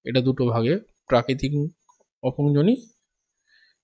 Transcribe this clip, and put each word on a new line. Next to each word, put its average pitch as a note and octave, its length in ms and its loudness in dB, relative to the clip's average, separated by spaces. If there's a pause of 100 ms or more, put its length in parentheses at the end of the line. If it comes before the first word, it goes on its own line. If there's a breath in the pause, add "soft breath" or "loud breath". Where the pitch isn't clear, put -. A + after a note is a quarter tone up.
এটা B2+ 160 -2
দুটো B2+ 260 0
ভাগে, A#2 320 0 (280)
প্রাকৃতিক C3+ 460 0 (720)
অপুংজনি D3 540 2 (1080)